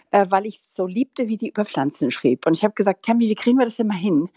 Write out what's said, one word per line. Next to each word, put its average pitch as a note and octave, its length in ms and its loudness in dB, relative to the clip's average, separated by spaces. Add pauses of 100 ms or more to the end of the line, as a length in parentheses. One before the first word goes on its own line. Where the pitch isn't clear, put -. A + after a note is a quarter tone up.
(120)
äh, G3+ 180 4
weil G3 160 2
ich G#3+ 160 -12
so - 260 -6
liebte, A#3 400 -4
wie A3 100 -4
die G#3+ 120 -6
über G#3 160 -4
Pflanzen C#3 460 -4
schrieb. - 340 0
Und D#3+ 120 4
ich - 60 -6
habe G#3+ 100 2
gesagt: G3 320 -2
"Tammy, A#3 240 2
wie G#3+ 60 0
kriegen A#3+ 220 2
wir B3+ 80 4
das A3+ 120 -8
denn A3+ 100 0
mal G3+ 100 -2
hin, E3+ 400 0